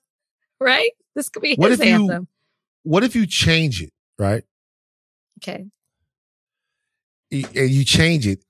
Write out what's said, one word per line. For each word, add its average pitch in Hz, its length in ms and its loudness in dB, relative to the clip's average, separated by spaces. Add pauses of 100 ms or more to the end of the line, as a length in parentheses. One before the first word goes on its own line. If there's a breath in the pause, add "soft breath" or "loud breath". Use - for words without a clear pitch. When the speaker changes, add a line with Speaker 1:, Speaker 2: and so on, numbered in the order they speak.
(600)
Speaker 1:
right? 269 300 0 (240)
This 285 140 -6
could - 140 -12
be 285 140 -2
Speaker 2:
What 190 140 4
Speaker 1:
his 240 100 2
Speaker 2:
if 226 60 2
you 220 80 4
Speaker 1:
anthem. 185 340 -2 (540)
Speaker 2:
what 175 220 2
if 254 120 -4
you 214 100 2
change 156 560 0
it, 76 100 -16 (260)
right? 104 260 -2 (1000)
Speaker 1:
Okay. 190 240 -12 (1700)
Speaker 2:
Y-, 139 120 -6 (120)
and 131 140 0
you 135 140 2
change 160 420 2
it, 95 240 -2